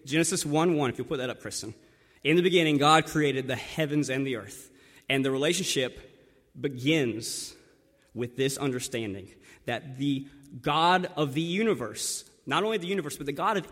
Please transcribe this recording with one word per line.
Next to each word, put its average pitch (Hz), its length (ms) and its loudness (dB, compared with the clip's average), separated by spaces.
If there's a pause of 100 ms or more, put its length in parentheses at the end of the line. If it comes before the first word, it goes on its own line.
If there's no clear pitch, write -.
Genesis 160 400 0
one 156 320 2
one, 139 140 2
if - 80 -6
you'll 127 80 -6
put 156 120 -4
that 127 120 -4
up, 113 100 -10
Kristen. 110 340 -10 (500)
"In 151 120 6
the 180 60 6
beginning, 170 360 4
God 151 280 6
created 139 400 0
the 127 100 -4
heavens 147 520 -2
and 135 180 -2
the 131 100 -4
earth." - 340 -14 (380)
And 135 160 2
the 135 60 0
relationship 143 680 0 (640)
begins 127 920 -2 (600)
with 120 220 -6
this 135 200 0
understanding 113 720 -4 (380)
that 127 320 -6
the 139 280 0 (340)
God 170 560 2
of 143 180 0
the 151 60 0
universe, 170 840 -2 (220)
not 151 160 0
only 220 160 0
the 175 80 -8
universe, 175 300 -4
but 143 100 -10
the 143 60 -4
God 185 240 0
of 185 160 -4